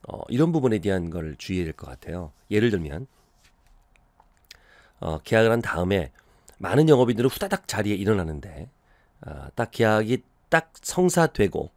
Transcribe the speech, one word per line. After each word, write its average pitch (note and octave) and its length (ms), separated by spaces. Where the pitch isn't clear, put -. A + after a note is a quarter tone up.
어, - 220
이런 D#3 220
부분에 B2+ 280
대한 F#2 300
걸 D#2+ 280
주의해야 F#2 280
될 D#2+ 80
것 - 140
같아요. E2 440
예를 G#2+ 180
들면, F2 380
어, D#2+ 200
계약을 A2+ 320
한 A#2 100
다음에 F2+ 500
많은 A#2+ 320
영업인들은 B2 400
후다닥 - 380
자리에 G#2 280
일어나는데, F2+ 720
어, C#2 300
딱 A#2 160
계약이 A2 520
딱 - 220
성사되고 D#3+ 960